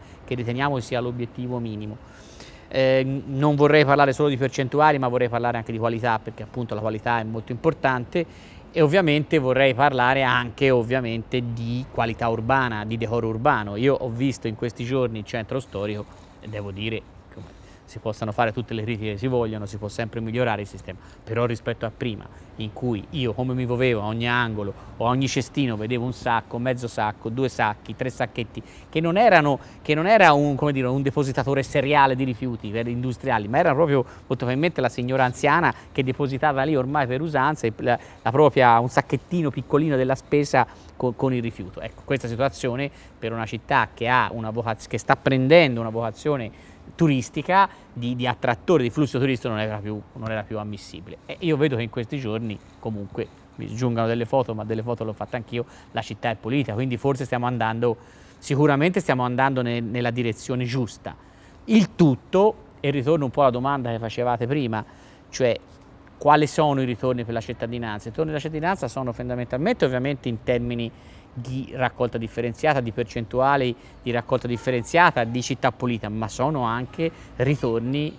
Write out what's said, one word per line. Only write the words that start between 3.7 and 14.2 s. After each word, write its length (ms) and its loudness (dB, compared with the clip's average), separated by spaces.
parlare 280 6
solo 160 2
di 80 0
percentuali, 600 2
ma 100 0
vorrei 200 0
parlare 280 -2
anche 160 -6
di 60 -4
qualità, 400 0
perché 240 -12
appunto 320 -8
la 60 -6
qualità 400 -2
è 40 -6
molto 280 -8
importante, 1000 -2
e 100 4
ovviamente 560 4
vorrei 340 4
parlare 500 4
anche, 480 2
ovviamente, 840 0
di 360 -4
qualità 380 -2
urbana, 560 0
di 140 -4
decoro 300 -2
urbano. 480 0
Io 180 4
ho 160 -4
visto 380 -4